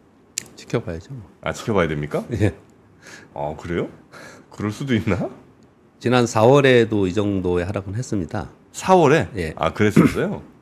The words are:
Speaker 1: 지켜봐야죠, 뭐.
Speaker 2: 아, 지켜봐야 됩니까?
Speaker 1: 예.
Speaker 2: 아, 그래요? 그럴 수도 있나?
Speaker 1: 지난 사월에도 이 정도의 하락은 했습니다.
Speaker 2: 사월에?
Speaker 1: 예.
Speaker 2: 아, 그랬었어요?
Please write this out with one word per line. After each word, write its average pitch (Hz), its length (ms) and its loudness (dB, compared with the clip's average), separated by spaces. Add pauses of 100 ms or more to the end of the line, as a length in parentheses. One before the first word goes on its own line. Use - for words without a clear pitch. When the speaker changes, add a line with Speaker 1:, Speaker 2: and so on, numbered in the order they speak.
(540)
Speaker 1:
지켜봐야죠, 92 580 -8
뭐. 117 120 -14 (180)
Speaker 2:
아, 78 100 -4
지켜봐야 92 360 0
됩니까? 76 440 -4
Speaker 1:
예. 101 220 0 (800)
Speaker 2:
아, 73 260 -8
그래요? 87 280 -6 (600)
그럴 104 220 -8
수도 135 240 -4
있나? 110 340 -2 (720)
Speaker 1:
지난 123 280 2
사월에도 117 840 4
이 87 40 -2
정도의 92 540 -2
하락은 98 300 -8
했습니다. 98 520 -6 (240)
Speaker 2:
사월에? 156 640 4
Speaker 1:
예. 80 200 -6
Speaker 2:
아, 82 160 -2
그랬었어요? 107 680 0 (200)